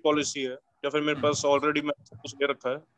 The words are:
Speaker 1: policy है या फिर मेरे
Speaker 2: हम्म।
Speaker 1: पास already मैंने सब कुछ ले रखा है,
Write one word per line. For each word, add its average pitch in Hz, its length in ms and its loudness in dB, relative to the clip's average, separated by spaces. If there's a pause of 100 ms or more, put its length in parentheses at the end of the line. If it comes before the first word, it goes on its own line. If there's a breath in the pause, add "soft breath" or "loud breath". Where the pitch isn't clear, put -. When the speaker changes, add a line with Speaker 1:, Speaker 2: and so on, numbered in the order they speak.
Speaker 1:
policy 147 360 2
है 131 120 -4
या - 380 -10
फिर 151 120 0
मेरे 151 120 0
Speaker 2:
हम्म। 143 100 -2
Speaker 1:
पास 147 220 2
already 143 300 4
मैंने 147 300 -4
सब - 160 -20
कुछ 123 140 -14
ले 139 120 0
रखा 131 220 -4
है, 135 80 -2 (200)